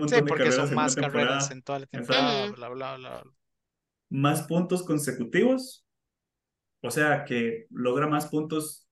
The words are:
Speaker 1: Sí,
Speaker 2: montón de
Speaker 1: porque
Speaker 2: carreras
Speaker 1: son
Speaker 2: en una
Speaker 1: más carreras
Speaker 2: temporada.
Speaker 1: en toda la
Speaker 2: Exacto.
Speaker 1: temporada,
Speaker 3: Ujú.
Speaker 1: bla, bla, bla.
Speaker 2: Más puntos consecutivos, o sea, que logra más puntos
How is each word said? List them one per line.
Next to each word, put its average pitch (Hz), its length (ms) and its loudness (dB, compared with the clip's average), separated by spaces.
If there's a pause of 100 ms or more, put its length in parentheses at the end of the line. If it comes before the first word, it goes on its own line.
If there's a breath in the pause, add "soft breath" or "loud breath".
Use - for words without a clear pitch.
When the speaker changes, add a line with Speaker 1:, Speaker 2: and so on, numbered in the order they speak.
Speaker 1:
Sí, - 100 2
Speaker 2:
montón 147 80 6
de 151 40 0
Speaker 1:
porque 147 140 2
Speaker 2:
carreras 127 120 6
Speaker 1:
son 143 120 2
Speaker 2:
en 139 60 -2
una 139 100 2
Speaker 1:
más 131 120 0
carreras 139 540 0
Speaker 2:
temporada. - 20 -
Speaker 1:
en 131 120 -14
toda 139 160 -6
la 135 60 -14
Speaker 2:
Exacto. 127 280 -4
Speaker 1:
temporada, 113 320 2
Speaker 3:
Ujú. 104 100 -8
Speaker 1:
bla, 120 140 -12
bla, 131 280 -8
bla. 127 260 -14 (840)
Speaker 2:
Más 143 340 2
puntos 175 400 0
consecutivos, 170 1000 0 (1000)
o 120 100 -6
sea, 147 340 2
que 117 460 -2
logra 131 340 0
más 151 220 0
puntos 151 640 -4